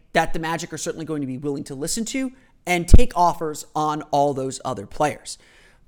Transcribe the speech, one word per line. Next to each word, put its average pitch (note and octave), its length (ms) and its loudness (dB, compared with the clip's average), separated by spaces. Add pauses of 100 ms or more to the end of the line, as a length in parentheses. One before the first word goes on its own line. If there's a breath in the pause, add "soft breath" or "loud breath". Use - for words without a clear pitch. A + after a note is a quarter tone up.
(140)
that E3 200 0
the F3 60 -2
Magic E3 340 -8
are D#3 40 -12
certainly D#3 280 -8
going D3+ 160 -6
to C#3 60 -6
be B2+ 100 -10
willing C#3+ 280 -8
to C#3+ 100 -14
listen E3 300 -6
to C4 260 -6 (340 soft breath)
and F3 220 -2
take - 280 10
offers D#3+ 500 -2 (100)
on D3+ 260 -2 (100)
all C#3+ 220 2
those C3 320 -6
other G#2 220 -8
players. - 500 -6 (500 soft breath)